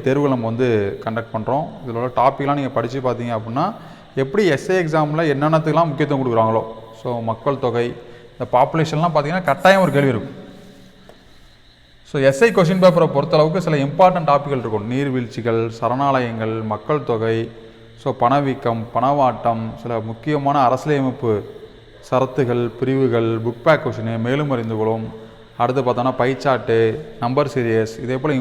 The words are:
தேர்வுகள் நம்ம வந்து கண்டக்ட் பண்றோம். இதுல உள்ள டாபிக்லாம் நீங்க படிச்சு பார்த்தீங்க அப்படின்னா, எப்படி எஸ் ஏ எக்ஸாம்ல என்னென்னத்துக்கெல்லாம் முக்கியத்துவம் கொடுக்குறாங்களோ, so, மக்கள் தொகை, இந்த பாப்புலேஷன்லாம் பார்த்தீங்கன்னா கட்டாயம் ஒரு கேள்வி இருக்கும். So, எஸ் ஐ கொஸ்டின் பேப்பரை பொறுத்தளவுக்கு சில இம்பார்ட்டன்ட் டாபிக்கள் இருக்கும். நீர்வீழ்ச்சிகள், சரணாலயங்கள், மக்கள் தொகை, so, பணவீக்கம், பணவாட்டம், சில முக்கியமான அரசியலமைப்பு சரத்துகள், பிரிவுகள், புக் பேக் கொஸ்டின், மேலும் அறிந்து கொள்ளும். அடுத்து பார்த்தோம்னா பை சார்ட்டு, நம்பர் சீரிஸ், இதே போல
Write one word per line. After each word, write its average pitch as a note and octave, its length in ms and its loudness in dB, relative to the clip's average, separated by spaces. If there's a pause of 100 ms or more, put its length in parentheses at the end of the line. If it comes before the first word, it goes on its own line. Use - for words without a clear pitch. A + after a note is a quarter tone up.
தேர்வுகள் C3+ 280 2
நம்ம A#2 180 -2
வந்து B2 160 0 (380)
கண்டக்ட் A2+ 300 -6
பண்றோம். A#2+ 300 -2 (180)
இதுல A#2 160 -6
உள்ள B2 100 -2 (100)
டாபிக்லாம் C#3 400 2
நீங்க C3 160 -4
படிச்சு A#2+ 240 -2
பார்த்தீங்க A#2+ 380 -2
அப்படின்னா, A2+ 280 -2 (580)
எப்படி G3 200 0 (120)
எஸ் - 140 -8
ஏ F#3 120 2
எக்ஸாம்ல D#3 420 0 (100)
என்னென்னத்துக்கெல்லாம் D#3 580 2
முக்கியத்துவம் C#3 300 0
கொடுக்குறாங்களோ, A2+ 400 2 (400)
so, A#2+ 180 -6 (100)
மக்கள் C3 360 -2
தொகை, A#2+ 220 0 (480)
இந்த B2 100 -8 (120)
பாப்புலேஷன்லாம் D#3+ 580 2
பார்த்தீங்கன்னா D#3 340 0
கட்டாயம் F#3+ 360 4
ஒரு C#3 120 0
கேள்வி C#3 160 4
இருக்கும். - 240 -6 (1700)
So, C#3+ 200 -2
எஸ் C#3 140 2
ஐ A#3 80 6
கொஸ்டின் F#3 340 4
பேப்பரை E3+ 320 6
பொறுத்தளவுக்கு D#3+ 500 2
சில D#3 100 2 (100)
இம்பார்ட்டன்ட் F3 440 4
டாபிக்கள் C#3 320 0
இருக்கும். G#2+ 300 -4
நீர்வீழ்ச்சிகள், A#2+ 680 -2 (200)
சரணாலயங்கள், A#2+ 760 0 (180)
மக்கள் C#3 380 -4
தொகை, A2+ 260 0 (640)
so, C3+ 220 -4
பணவீக்கம், B2+ 580 0 (140)
பணவாட்டம், A#2+ 680 0 (200)
சில A#2 160 -4
முக்கியமான C#3 580 -2 (120)
அரசியலமைப்பு C3 640 0 (760)
சரத்துகள், B2 560 0 (140)
பிரிவுகள், B2+ 500 2 (160)
புக் A#2 180 -6
பேக் D#3 220 4
கொஸ்டின், A2+ 420 -4
மேலும் C#3 240 0
அறிந்து A2+ 260 -2
கொள்ளும். A2 300 0 (540)
அடுத்து B2+ 220 2
பார்த்தோம்னா B2 340 0
பை B2+ 140 2 (120)
சார்ட்டு, A#2 320 2 (440)
நம்பர் C3 340 0
சீரிஸ், A2+ 400 0 (100)
இதே B2 140 -4
போல D3 240 -2